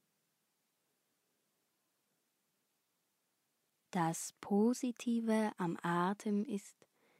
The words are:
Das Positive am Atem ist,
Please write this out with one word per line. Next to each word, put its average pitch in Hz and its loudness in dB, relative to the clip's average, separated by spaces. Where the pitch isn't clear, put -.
Das 165 0
Positive 226 2
am 170 -2
Atem 202 0
ist, 208 -8